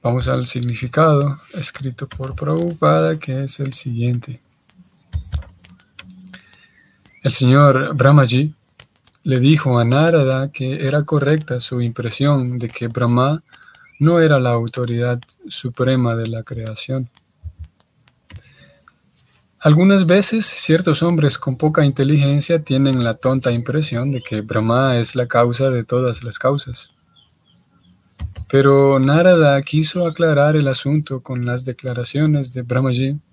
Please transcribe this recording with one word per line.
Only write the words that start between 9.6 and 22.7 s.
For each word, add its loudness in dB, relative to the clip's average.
a 4
Narada 2
que -6
era 0
correcta -2
su -6
impresión -2
de -6
que -8
Brahma 0
no 4
era 4
la 0
autoridad -2
suprema -2
de -4
la -8
creación. -8
Algunas 6
veces 2
ciertos -2
hombres 0
con -6
poca 0
inteligencia 0
tienen 0